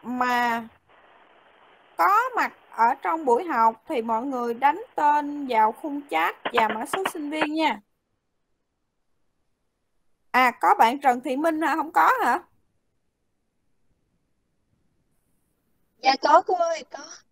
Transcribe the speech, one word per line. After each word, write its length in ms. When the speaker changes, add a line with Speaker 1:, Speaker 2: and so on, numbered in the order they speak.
Speaker 1:
mà 600
có 240
mặt 160
ở 320
trong 220
buổi 200
học 300
thì 140
mọi 200
người 320
đánh 280
tên 540
vào 240
khung 280
chat 260
và 160
mã 180
số 260
sinh 180
viên 240
nha. 260
À, 200
có 180
bạn 200
Trần 220
Thị 160
Minh 240
hả? 160
Không 160
có 180
hả? 160
Speaker 2:
Dạ 240
có 240
cô 80
ơi, 360
có. 140